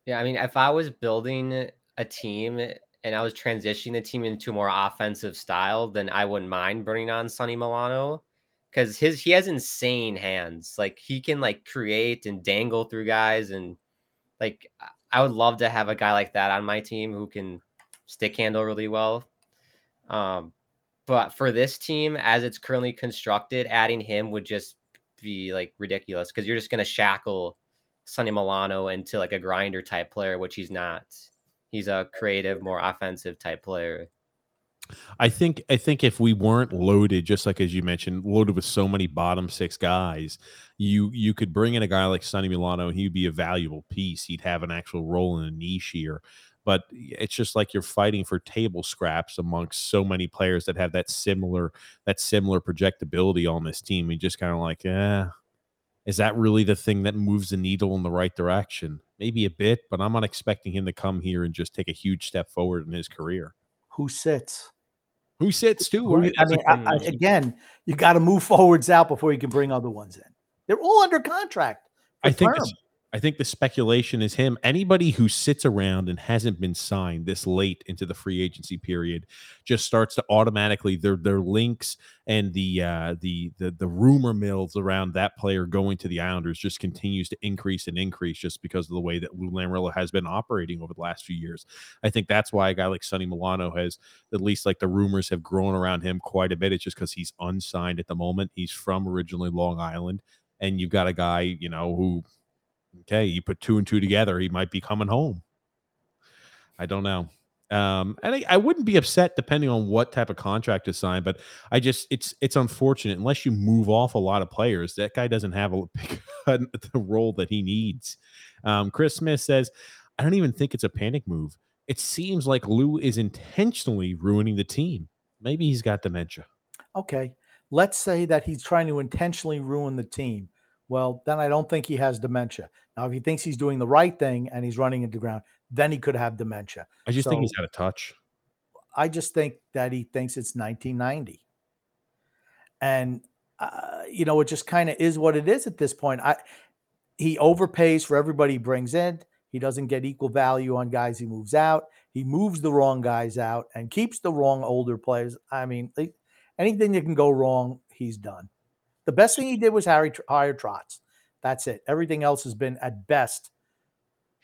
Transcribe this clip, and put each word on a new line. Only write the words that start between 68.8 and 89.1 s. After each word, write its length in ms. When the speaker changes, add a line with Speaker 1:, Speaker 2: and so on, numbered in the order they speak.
Speaker 3:
out 180
before 240
you 80
can 120
bring 200
other 180
ones 280
in. 60
They're 140
all 220
under 200
contract 640
for 60
Speaker 2:
I 60
think 220
the 40
Speaker 3:
term. 80
Speaker 2:
s-, 60
I 60
think 180
the 80
speculation 760
is 120
him. 300
Anybody 480
who 180
sits 340
around 460
and 100
hasn't 400
been 160
signed 500
this 220
late 400
into 180
the 80
free 280
agency 360
period 480
just 220
starts 300
to 140
automatically, 680
their, 180
their 240
links 560
and 260
the, 300
uh, 380
the, 380
the, 120
the 160
rumor 460
mills 420
around 380
that 240
player 280
going 340
to 100
the 100
Islanders 400
just 220
continues 480
to 120
increase 460
and 100
increase 400
just 240
because 260
of 60
the 60
way 200